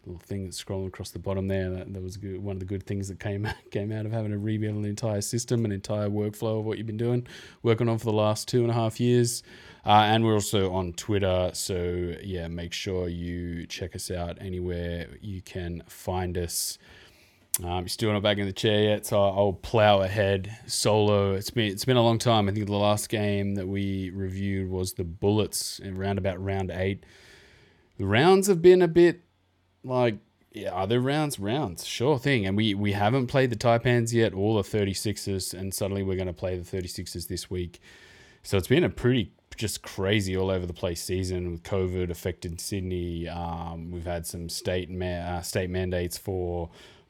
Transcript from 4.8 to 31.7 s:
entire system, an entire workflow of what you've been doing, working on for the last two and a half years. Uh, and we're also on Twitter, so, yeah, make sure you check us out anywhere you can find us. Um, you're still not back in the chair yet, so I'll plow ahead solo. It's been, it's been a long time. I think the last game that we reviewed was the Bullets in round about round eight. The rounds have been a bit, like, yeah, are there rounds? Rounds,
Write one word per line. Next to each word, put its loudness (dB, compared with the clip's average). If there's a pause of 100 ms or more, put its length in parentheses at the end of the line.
entire -2
system, -2
an -2
entire -2
workflow -2
of -4
what -2
you've -8
been -6
doing, 0 (380)
working 4
on 2
for -6
the 2
last 2
two 2
and 2
a 0
half 0
years. 4 (420)
Uh, 8
and 6
we're 6
also 2
on -2
Twitter, 0
so, -2
yeah, -6
make -8
sure -4
you -6
check -10
us -10
out -6
anywhere -4 (120)
you -10
can -8
find -4
us. -4 (840)
Um, -2
you're -8
still 0
not 2
back 4
in -2
the -4
chair 4
yet, 2
so 4
I'll 4
plow 4
ahead 0 (120)
solo. 4
It's -4
been, 0
it's -6
been 4
a 6
long 4
time. 4
I 0
think -2
the -2
last 2
game 0
that -4
we -2
reviewed -2
was -4
the -6
Bullets 0
in -10
round -2
about -4
round -2
eight. -2 (880)
The -4
rounds 6
have 4
been 10
a 6
bit, 6 (640)
like, 2 (360)
yeah, -8
are -2
there 2
rounds? 0
Rounds, -4